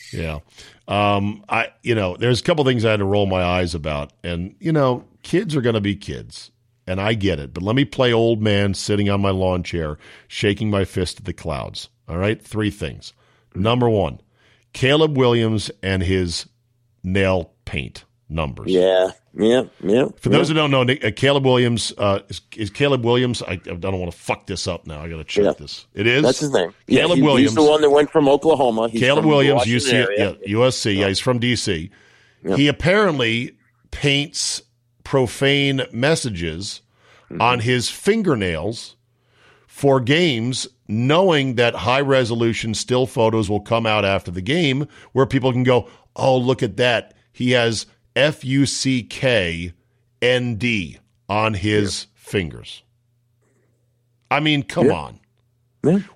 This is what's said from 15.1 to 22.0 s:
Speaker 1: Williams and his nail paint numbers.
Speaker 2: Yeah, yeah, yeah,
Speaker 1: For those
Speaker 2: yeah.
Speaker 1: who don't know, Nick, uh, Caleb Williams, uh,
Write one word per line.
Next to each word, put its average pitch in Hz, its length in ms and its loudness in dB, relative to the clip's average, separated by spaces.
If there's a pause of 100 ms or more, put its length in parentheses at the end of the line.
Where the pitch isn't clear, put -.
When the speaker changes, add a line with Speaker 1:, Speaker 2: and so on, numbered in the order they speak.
Speaker 1:
Williams 117 540 2 (120)
and 92 220 0
his 90 420 -2 (560)
nail 92 500 0 (120)
paint - 400 -10 (240)
numbers. 76 420 -6
Speaker 2:
Yeah, 92 400 4 (280)
yeah, 117 260 2 (160)
yeah, 117 260 2 (100)
Speaker 1:
For - 120 -6
those 135 200 2
Speaker 2:
yeah. 156 60 -2
Speaker 1:
who 156 60 2
don't 147 120 0
know, 131 100 2
Nick, 123 220 0
uh, 110 100 -2
Caleb 139 300 2
Williams, 123 540 2
uh, 101 300 0